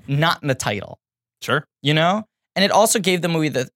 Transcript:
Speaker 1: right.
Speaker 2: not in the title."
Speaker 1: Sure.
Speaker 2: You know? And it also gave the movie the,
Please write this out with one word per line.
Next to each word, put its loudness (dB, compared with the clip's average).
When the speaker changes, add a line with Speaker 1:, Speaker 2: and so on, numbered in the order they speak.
Speaker 1:
right. -2
Speaker 2:
not 0
in -4
the 0
title." -6
Speaker 1:
Sure. -2
Speaker 2:
You 0
know? 2
And 2
it 0
also 4
gave 0
the -2
movie 0
the, -4